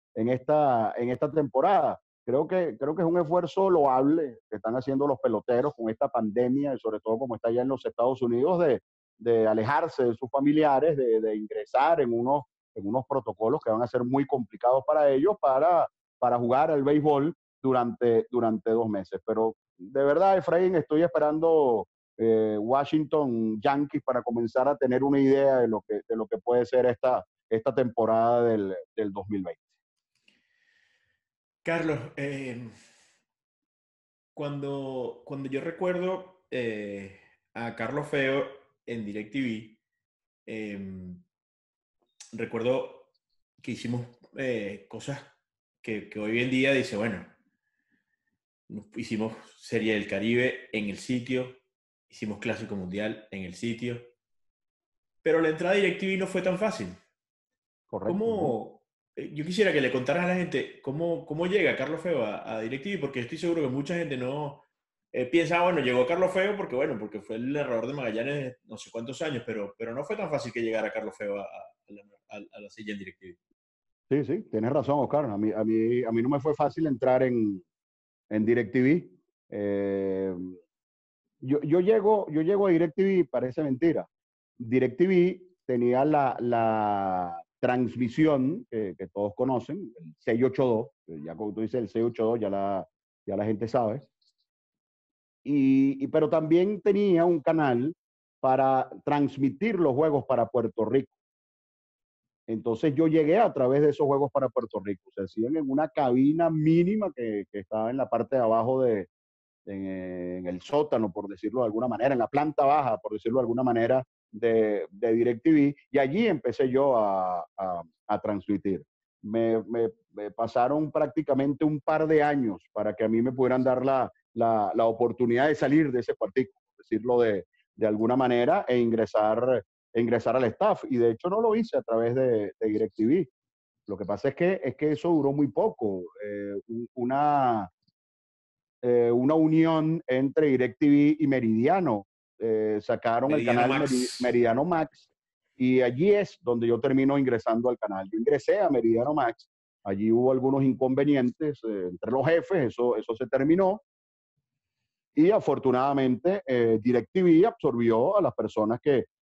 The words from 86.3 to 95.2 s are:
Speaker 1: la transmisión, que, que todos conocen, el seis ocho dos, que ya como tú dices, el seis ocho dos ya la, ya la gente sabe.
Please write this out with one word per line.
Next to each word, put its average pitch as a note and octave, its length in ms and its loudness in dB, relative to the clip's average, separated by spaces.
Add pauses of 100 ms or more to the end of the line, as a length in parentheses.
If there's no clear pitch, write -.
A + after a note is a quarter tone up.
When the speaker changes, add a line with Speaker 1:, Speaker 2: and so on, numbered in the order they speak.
Speaker 1:
la G#2 1000 0 (180)
transmisión, B2+ 1080 0
que, G#2+ 280 -6
que F#2+ 100 -10
todos G#2 280 -4
conocen, C3+ 640 -4
el - 200 -20
seis A#2+ 240 0
ocho C3 220 2
dos, A2+ 220 0 (180)
que D#2+ 160 -14
ya D#2+ 140 -12
como G#2 180 -8
tú A2 80 -6
dices, A#2 200 -4
el G2+ 80 -6
seis A2+ 160 -2
ocho A#2 180 -2
dos A2+ 160 0
ya G#2 100 -2
la, G2 380 -4 (380)
ya G2 100 -6
la G2+ 100 -2
gente A2 220 -4
sabe. A#2+ 400 -2 (1400)